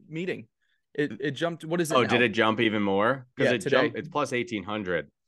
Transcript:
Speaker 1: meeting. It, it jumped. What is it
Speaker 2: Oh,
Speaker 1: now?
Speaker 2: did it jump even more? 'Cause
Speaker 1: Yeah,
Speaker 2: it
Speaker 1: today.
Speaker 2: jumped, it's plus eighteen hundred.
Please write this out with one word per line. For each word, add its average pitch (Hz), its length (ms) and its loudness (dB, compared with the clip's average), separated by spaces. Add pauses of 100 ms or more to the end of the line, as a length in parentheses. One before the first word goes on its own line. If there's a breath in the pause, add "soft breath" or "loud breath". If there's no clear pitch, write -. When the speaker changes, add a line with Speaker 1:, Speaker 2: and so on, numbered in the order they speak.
Speaker 1:
meeting. 156 400 -8 (460)
It, 147 260 -2
it 147 120 -4
jumped. 160 340 -6
What 175 160 -2
is 151 100 -4
it 147 40 2
Speaker 2:
Oh, 123 80 6
Speaker 1:
now? 110 40 2
Speaker 2:
did 117 140 4
it 120 80 4
jump 110 300 2
even 110 220 2
more? 104 460 2 (100)
'Cause 135 100 2
Speaker 1:
Yeah, 120 60 2
Speaker 2:
it 117 80 -2
Speaker 1:
today. 135 220 2
Speaker 2:
jumped, 139 140 -2
it's 117 120 -8
plus 147 240 -2
eighteen 117 300 -4
hundred. 90 460 -4 (180)